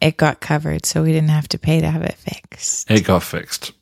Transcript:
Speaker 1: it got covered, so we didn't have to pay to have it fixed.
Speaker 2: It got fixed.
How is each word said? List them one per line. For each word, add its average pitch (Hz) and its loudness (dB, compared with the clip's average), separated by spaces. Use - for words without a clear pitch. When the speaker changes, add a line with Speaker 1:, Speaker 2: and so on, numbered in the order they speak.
Speaker 1:
it 156 2
got 151 2
covered, 156 -2
so - -2
we 160 2
didn't 156 2
have 151 0
to 165 -6
pay 160 2
to 156 0
have 160 -2
it - -4
fixed. - -8
Speaker 2:
It 107 4
got 90 2
fixed. - -10